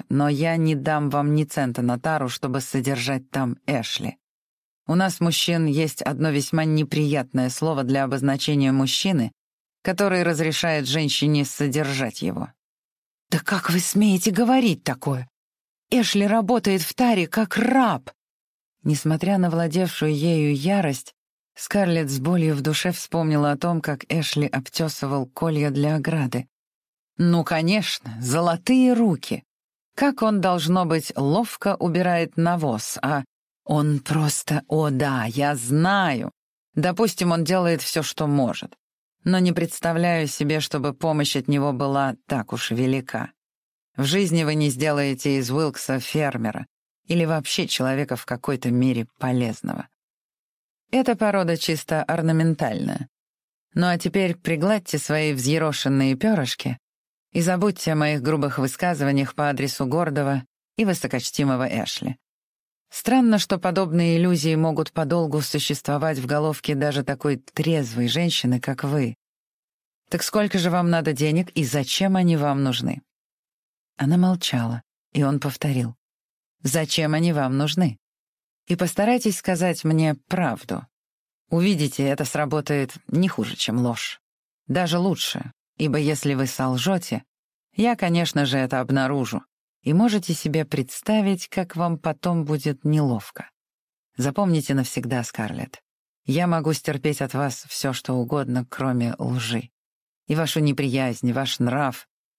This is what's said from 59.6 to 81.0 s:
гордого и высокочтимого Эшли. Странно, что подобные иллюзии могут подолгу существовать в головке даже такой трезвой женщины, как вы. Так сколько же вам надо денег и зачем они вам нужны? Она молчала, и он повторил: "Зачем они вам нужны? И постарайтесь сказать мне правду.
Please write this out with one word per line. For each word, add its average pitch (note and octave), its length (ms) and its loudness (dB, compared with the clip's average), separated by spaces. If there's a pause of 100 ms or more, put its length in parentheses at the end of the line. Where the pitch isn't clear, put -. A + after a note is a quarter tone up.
гордого C#3 600 -2 (320)
и A3 80 2
высокочтимого C3+ 840 -2
Эшли. - 500 -6 (720)
Странно, A#3 500 4
что - 180 -2
подобные E3+ 580 2
иллюзии E3 380 2
могут D#3 380 0
подолгу D#3 480 0
существовать D3 800 -2
в B2+ 80 -6
головке D3 500 -2
даже C#3+ 260 0
такой C#3 360 -2
трезвой C3+ 680 -2
женщины, B2+ 540 0
как C3+ 240 -6
вы. C#3 320 -2 (920)
Так E3+ 140 -4
сколько G#3 360 0
же F3 120 2
вам F3 180 2
надо D#3+ 240 2
денег D3+ 380 0
и D#3+ 140 0
зачем D3 520 0
они F3 200 4
вам C#3+ 260 2
нужны? B2 400 -2 (960)
Она C#3+ 180 2
молчала, C#3 640 0 (320)
и C#3+ 120 2
он C#3 160 0
повторил: C3 560 -2 (640)
"Зачем D#3 520 0
они E3+ 180 2
вам C3+ 260 0
нужны? D3 400 0 (680)
И F3 80 0
постарайтесь G#3 600 0
сказать F3+ 460 -2
мне D#3+ 320 2 (140)
правду. D#3 580 -4 (640)